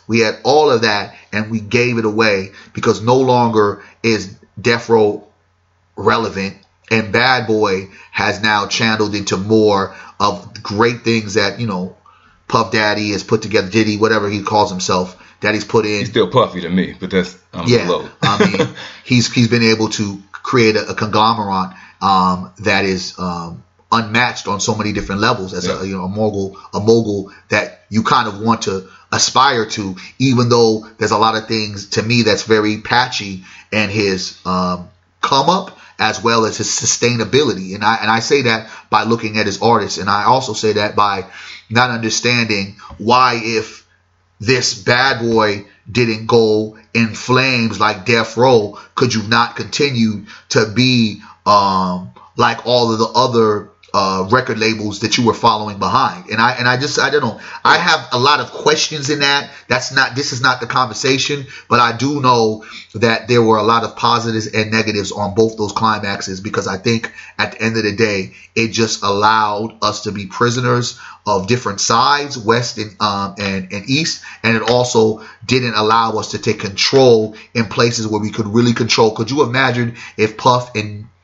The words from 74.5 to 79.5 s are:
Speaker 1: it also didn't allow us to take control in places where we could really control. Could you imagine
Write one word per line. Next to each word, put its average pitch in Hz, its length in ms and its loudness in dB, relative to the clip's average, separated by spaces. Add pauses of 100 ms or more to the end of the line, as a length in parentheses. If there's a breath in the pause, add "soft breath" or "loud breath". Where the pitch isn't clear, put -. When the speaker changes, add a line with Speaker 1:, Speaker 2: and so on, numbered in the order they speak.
Speaker 1:
it 110 140 0
also 123 560 2 (220 loud breath)
didn't 120 280 0
allow 113 440 2
us - 140 -8
to - 60 -6
take 107 220 -2
control 110 760 4 (180 loud breath)
in 117 120 0
places 117 400 -2
where 107 140 -2
we 104 120 -4
could 107 160 -4
really 117 260 2
control. 113 380 2
Could 110 180 -4
you 143 140 2
imagine 120 520 -2 (220 loud breath)